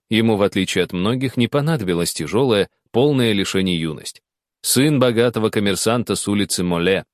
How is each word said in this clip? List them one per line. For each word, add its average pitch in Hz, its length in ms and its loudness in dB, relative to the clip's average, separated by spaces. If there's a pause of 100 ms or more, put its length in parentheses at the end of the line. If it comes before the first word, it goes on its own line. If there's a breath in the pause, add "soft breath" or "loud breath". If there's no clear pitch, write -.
(100)
ему, 113 260 2
в 98 60 0
отличие 95 420 0
от - 80 -6
многих, 120 440 -4
не 120 120 2
понадобилось 113 640 -2
тяжёлое, 101 560 0 (220)
полное 127 420 2
лишений 95 440 0
юность. 80 460 -8 (400)
Сын 143 380 2
богатого 117 500 2
коммерсанта 107 640 0
с - 140 -4
улицы 101 340 -2
Моле, 87 520 0